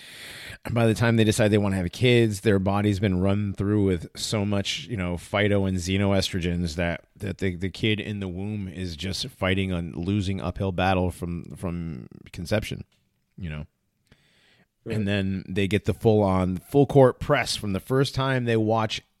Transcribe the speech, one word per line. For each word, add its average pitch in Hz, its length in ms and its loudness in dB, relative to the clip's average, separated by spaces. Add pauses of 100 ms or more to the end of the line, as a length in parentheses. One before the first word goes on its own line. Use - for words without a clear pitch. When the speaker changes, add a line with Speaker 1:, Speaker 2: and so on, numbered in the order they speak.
(720)
Speaker 1:
by 117 140 2
the 113 80 4
time 113 200 4
they 113 80 6
decide 107 300 4
they 107 60 6
wanna 101 180 0
have 90 160 -2
kids, 117 480 4
their 101 180 4
body's 101 400 2
been 92 220 0
run 98 340 0
through 101 300 0
with 92 320 0
so 104 280 -2
much, 101 460 -4
you 117 60 -6
know, 87 180 -2
phyto 101 540 2
and 92 100 0
xenoestrogens 90 960 0
that, 85 300 -4 (120)
that 98 220 -8
the, 95 160 -2
the 90 160 -6
kid 107 300 -2
in 101 180 -8
the 98 100 -6
womb 98 380 -6
is 87 300 -8
just 90 320 -8
fighting 95 440 0
a 87 80 -2
losing 90 600 -2
uphill 92 320 -4
battle 90 400 2
from, 85 320 -8 (120)
from 82 520 -8 (240)
conception, 101 500 -6 (560)
you 90 100 -10
know? 76 180 -10 (1160)
Speaker 2:
Right. 110 120 -6
Speaker 1:
And 104 100 -2
then 98 420 -2
they 98 200 -2
get 98 160 0
the 107 100 -2
full 107 260 4
on, 92 360 2
full 139 300 4
court 131 340 6
press 131 340 0
from 101 200 -4
the 101 60 -4
first 131 320 0
time 131 320 -2
they 117 120 2
watch 110 460 0 (180)